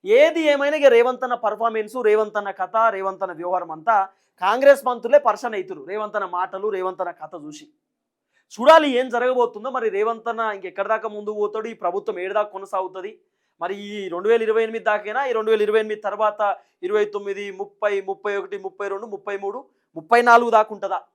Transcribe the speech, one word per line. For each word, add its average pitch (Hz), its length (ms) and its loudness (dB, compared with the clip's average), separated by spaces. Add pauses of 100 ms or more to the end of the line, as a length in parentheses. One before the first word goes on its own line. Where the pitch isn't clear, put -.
ఏది 302 360 6 (120)
ఏమైనా 285 240 0
ఇక 285 200 6
రేవంత్ 247 300 4
అన్న 240 100 -2 (100)
పర్ఫార్మెన్స్, 220 500 -2 (120)
రేవంత్ 214 320 2
అన్న 196 100 -8
కథ, 190 260 -6 (200)
రేవంత్ 190 280 -4
అన్న 180 160 -10
వ్యవహారం 175 360 -4
అంతా 208 200 0 (460)
కాంగ్రెస్ 254 440 4
మంత్రులే 240 400 2
పర్సన్ 220 320 -2
అవుతురు. 180 320 -10
రేవంత్ 214 280 -6
అన్న 196 80 -4 (120)
మాటలు, 190 300 -6
రేవంత్ 185 340 -4
అన్న 175 180 -6
కథ 156 140 -16 (100)
చూసి 151 220 -16 (880)
చూడాలి 294 340 6 (100)
ఏం 262 160 -2
జరగబోతుందో. 240 640 -2
మరి 233 180 -2
రేవంత్ 220 360 -2
అన్న 226 120 -4 (140)
ఇంకెక్కడి 196 320 -8
దాకా 220 200 -2
ముందుకు 208 300 -8
పోతాడు, 214 300 -4
ఈ 226 60 -10
ప్రభుత్వం 185 500 -4
ఏడు 196 140 -6
దాకా 208 180 -2
కొనసాగుతుంది, 190 540 -8 (500)
మరి 180 140 -6 (120)
ఈ 208 60 -12 (160)
రెండు 175 200 -4
వేల 226 140 4
ఇరవై 220 200 0
ఎనిమిది 226 220 -6
దాకైనా, 214 400 -2
ఈ 262 80 -4
రెండు 220 200 -2
వేల 214 100 2
ఇరవై 214 200 2
ఎనిమిది 214 180 -6
తర్వాత 208 400 -2 (420)
ఇరవై 208 220 0 (100)
తొమ్మిది, 202 300 -8 (160)
ముప్పై, 202 400 -4
ముప్పై 196 360 -6
ఒకటి, 196 200 -8 (100)
ముప్పై 196 220 -8
రెండు, 202 180 -8
ముప్పై 202 300 -10
మూడు, 202 220 -6 (380)
ముప్పై 196 260 2
నాలుగు 240 280 6
దాకా 220 240 4
ఉంటుందా? 190 260 -6 (140)